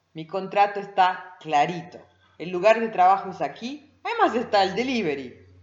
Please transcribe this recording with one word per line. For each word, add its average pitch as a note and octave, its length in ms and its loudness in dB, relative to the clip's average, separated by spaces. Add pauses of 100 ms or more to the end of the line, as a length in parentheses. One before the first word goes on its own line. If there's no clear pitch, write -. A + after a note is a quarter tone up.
(140)
Mi D#3+ 140 -12
contrato G3+ 540 0
está F#3 580 0
clarito. D#3 600 -2 (380)
El D#3+ 140 -10
lugar G#3+ 300 4
de A3+ 80 -2
trabajo F#3+ 400 4
es E3 120 -10
aquí, B3 600 -10
además G4+ 320 0
está G#3+ 280 2
el F#3+ 120 -2
delivery. F#3 680 -4 (180)